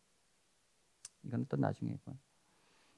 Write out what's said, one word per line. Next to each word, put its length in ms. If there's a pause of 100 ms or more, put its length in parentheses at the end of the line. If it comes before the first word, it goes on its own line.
(1200)
이건 240
또 100
나중에 340
해봐요. 240 (840)